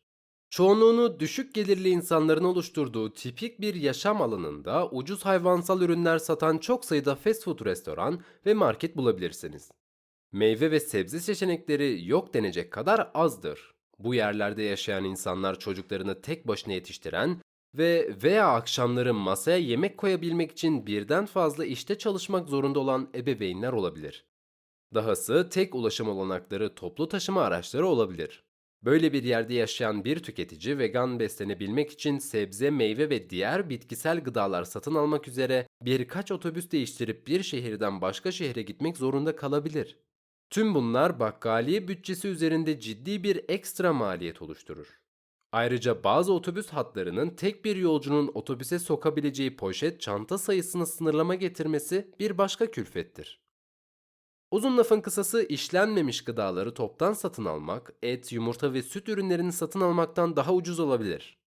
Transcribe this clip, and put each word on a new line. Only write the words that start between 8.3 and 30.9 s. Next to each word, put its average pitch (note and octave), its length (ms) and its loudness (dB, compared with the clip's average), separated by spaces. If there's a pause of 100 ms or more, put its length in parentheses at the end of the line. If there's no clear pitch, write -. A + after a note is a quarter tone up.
ve G#3 80 6
market E3 420 2
bulabilirsiniz. F2+ 720 -2 (640)
Meyve A2 380 4
ve D3+ 100 4
sebze G#2 400 -2
seçenekleri D3 880 0
yok D#3+ 260 2
denecek F2 380 -2
kadar F3+ 420 0
azdır. A#2 600 -2 (240)
Bu A#2 160 -2
yerlerde G#2 480 0
yaşayan G2 420 -2
insanlar F#2+ 540 -2
çocuklarını F#2+ 640 -6
tek E3 280 -8
başına G2+ 240 -4
yetiştiren F#2+ 680 -4 (340)
ve E3 360 2 (120)
veya F#3+ 260 6
akşamları B2 680 2
masaya G2+ 420 2
yemek E3 420 0
koyabilmek E3+ 540 0
için C#3+ 340 0
birden G#2 400 0
fazla D#3+ 380 0
işte E3 340 -4
çalışmak F#3+ 500 -2
zorunda C#3 320 0
olan C3 340 0
ebeveynler A2+ 580 -2
olabilir. D#2+ 520 -4 (680)
Dahası A2+ 560 2
tek F#3 240 0
ulaşım A2+ 340 -2
olanakları F#2+ 680 -4
toplu A#2 340 -6
taşıma F#3+ 340 0
araçları G#2+ 440 0
olabilir. F#2+ 580 0 (380)
Böyle D3+ 300 6
bir C#3 100 0
yerde A#2 320 0
yaşayan A2 500 0
bir D3 140 0
tüketici G2 600 -6
vegan B2 420 0